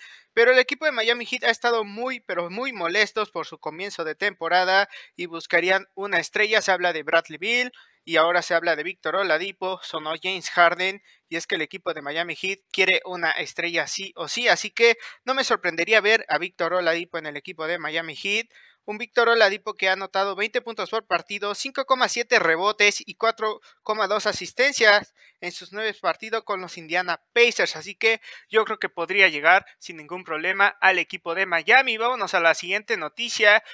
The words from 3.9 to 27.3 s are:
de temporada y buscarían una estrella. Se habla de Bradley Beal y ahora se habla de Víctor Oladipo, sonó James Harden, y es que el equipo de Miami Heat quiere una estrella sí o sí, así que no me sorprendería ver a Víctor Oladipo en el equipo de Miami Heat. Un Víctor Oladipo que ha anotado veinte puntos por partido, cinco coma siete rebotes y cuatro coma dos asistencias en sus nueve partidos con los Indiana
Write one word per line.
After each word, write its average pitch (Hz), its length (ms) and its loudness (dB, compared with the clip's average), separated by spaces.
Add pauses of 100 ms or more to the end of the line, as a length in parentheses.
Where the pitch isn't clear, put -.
de 156 100 -6
temporada 185 720 2 (280)
y 175 100 -8
buscarían 175 720 0
una 196 240 -2
estrella. 208 420 0
Se 196 100 0
habla 180 220 2
de 156 80 -6
Bradley 160 380 0
Beal 240 320 0 (360)
y 165 100 2
ahora 170 260 4
se - 100 -2
habla 165 220 2
de 151 80 -6
Víctor 170 320 -6
Oladipo, 185 640 -2
sonó 156 400 -8
James 185 300 -6
Harden, 180 500 2 (260)
y 165 100 -6
es 165 100 -10
que 202 80 -4
el 160 80 -2
equipo 170 320 -8
de 151 80 -12
Miami 160 320 -4
Heat 196 240 -6 (120)
quiere 185 320 2
una 170 280 -4
estrella 170 560 -4
sí - 280 -10
o 165 120 -8
sí, 240 200 -2
así 202 220 2
que 233 300 4 (240)
no 254 100 -2
me 262 100 0
sorprendería 190 580 0
ver 214 280 2
a 151 80 0
Víctor 170 380 -4
Oladipo 170 420 -2
en 156 80 -10
el 147 100 -10
equipo 151 300 -12
de 170 140 -4
Miami 160 360 -6
Heat. 208 300 -4 (420)
Un 214 120 -8
Víctor 233 300 0
Oladipo 214 440 2
que 190 160 -2
ha 190 40 2
anotado 196 420 -4
veinte 220 260 -4
puntos 220 300 -10
por 220 160 -4
partido, 202 480 -4
cinco 269 300 -8
coma 254 220 2
siete 240 300 2
rebotes 196 640 2
y 180 120 -16
cuatro 220 440 -2 (220)
coma 214 240 -2
dos 202 220 -2
asistencias 214 880 2 (260)
en 180 100 -8
sus 180 220 -16
nueve 214 260 -6
partidos 214 440 -4
con 190 180 -6
los 175 160 -14
Indiana 170 420 -4 (140)